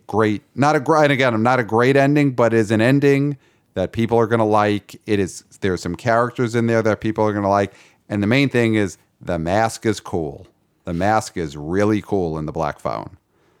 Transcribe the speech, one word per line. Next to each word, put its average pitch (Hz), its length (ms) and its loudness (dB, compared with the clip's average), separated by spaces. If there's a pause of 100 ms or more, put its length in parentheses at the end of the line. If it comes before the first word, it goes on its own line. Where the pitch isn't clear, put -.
great, 107 360 0 (120)
not 147 200 2
a 151 60 0
gr-, 143 220 0
and 143 100 4
again, 127 220 2
I'm 110 80 0
not 127 180 2
a 117 40 -2
great 120 320 2
ending, 139 360 2
but 117 220 2
it 113 40 4
is 107 120 0
an 110 100 2
ending 139 560 2 (380)
that 92 180 -2
people 113 260 0
are 117 80 4
gonna 113 200 0
like. 104 600 0
It 104 120 0
is, 92 260 -6 (160)
there's 92 220 -2
some 87 140 -6
characters 117 580 0
in 117 120 0
there 113 160 2
that 107 180 0
people 110 260 -2
are 107 60 0
gonna 101 180 -2
like. 101 240 0 (340)
And 104 140 -4
the 98 40 0
main 131 220 2
thing 117 260 0
is 101 220 -2 (240)
the 90 180 -4
mask 101 480 -2
is 107 140 -2
cool. 78 460 -8 (380)
The 90 100 -8
mask 104 420 0
is 78 200 -6
really 98 460 0
cool 85 360 -4
in 78 80 -6
The 76 60 -8
Black 76 280 -4
Phone. 53 360 -10 (440)